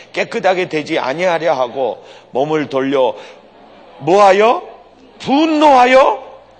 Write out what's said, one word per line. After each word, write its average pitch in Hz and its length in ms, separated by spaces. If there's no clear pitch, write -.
깨끗하게 185 560
되지 151 300
아니하랴." 160 580
하고 120 480
몸을 151 380
돌려 135 460
뭐하여? 202 680
분노하여 294 1200